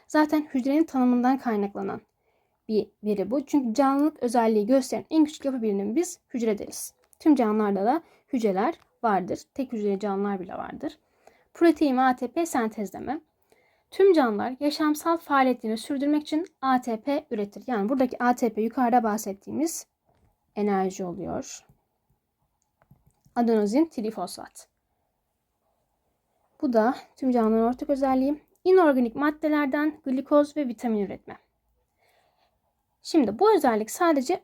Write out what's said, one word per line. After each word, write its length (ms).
Zaten 460
hücrenin 300
tanımından 540
kaynaklanan 640
bir 200
veri 280
bu. 140
Çünkü 280
canlılık 500
özelliği 420
gösteren 440
en 160
küçük 200
yapı 160
birimini 340
biz 240
hücre 240
deriz. 360
Tüm 160
canlılarda 500
da 160
hücreler 420
vardır. 380
Tek 200
hücreli 260
canlılar 400
bile 140
vardır. 440
Protein 440
ve 40
A 140
T 120
P 180
sentezleme. 760
Tüm 220
canlılar 460
yaşamsal 580
faaliyetlerini 600
sürdürmek 440
için 260
A 200
T 200
P 300
üretir. 360
Yani 220
buradaki 340
A 120
T 180
P 80
yukarıda 420
bahsettiğimiz 840
enerji 480
oluyor. 600
Adenozin 500
trifosfat. 840
Bu 120
da 220
tüm 160
canlıların 360
ortak 220
özelliği. 520
İnorganik 520
maddelerden 920
glikoz 520
ve 100
vitamin 380
üretme. 320
Şimdi 380
bu 160
özellik 360
sadece 520